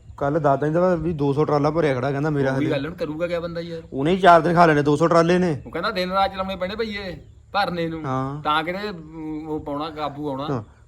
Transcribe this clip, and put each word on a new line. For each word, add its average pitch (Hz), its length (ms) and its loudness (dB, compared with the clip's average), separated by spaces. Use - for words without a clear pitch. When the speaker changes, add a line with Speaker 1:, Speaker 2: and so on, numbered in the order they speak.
Speaker 1:
ਕੱਲ੍ਹ 143 220 0
ਦੱਸ 139 200 4
ਦਿੰਦਾ 175 360 2
ਵੀ 160 180 -2
ਦੋ 143 200 0
ਸੌ 147 120 0
ਟਰਾਲਾ 147 260 2
ਭਰਿਆ 156 240 0
ਖੜਾ, 127 160 -2
ਕਹਿੰਦਾ 143 180 -2
ਮੇਰਾ 139 220 0
Speaker 2:
ਉਹੀ 135 140 0
Speaker 1:
ਹਲੇ। 156 60 0
Speaker 2:
ਗੱਲ, 143 140 -2
ਹੁਣ 170 100 -10
ਕਰੂਗਾ 160 320 -6
ਕਿਆ 170 120 -4
ਬੰਦਾ 170 220 -8
ਯਾਰ? 165 200 -10
Speaker 1:
ਉਹਨੇ 139 180 0
ਹੀ 190 80 2
ਚਾਰ 175 220 10
ਦਿਨ 170 120 2
ਖਾ 170 120 6
ਲੈਣੇ 151 160 6
ਦੋ 147 140 4
ਸੌ 165 120 4
ਟਰਾਲੇ 165 300 4
ਨੇ। 175 280 0
Speaker 2:
ਉਹ 120 60 -16
ਕਹਿੰਦਾ 170 200 -4
ਦਿਨ 185 200 -4
ਰਾਤ 196 200 2
ਚਲਾਉਣੇ 190 240 -6
ਪੈਣੇ 185 200 -6
ਭਈਏ 208 420 -8
ਭਰਨੇ 175 360 0
ਨੂੰ। 160 180 -8
Speaker 1:
ਹਾਂ। 135 380 -4
Speaker 2:
ਤਾਂ 151 200 2
ਕਿਤੇ, 190 260 -6
ਅਮ, 156 580 -10
ਉਹ 156 120 -4
ਪਾਉਣਾ, 151 300 -6
ਕਾਬੂ 147 400 -6
ਆਉਣਾ। 139 200 -6
Speaker 1:
ਹਾਂ, 123 140 -4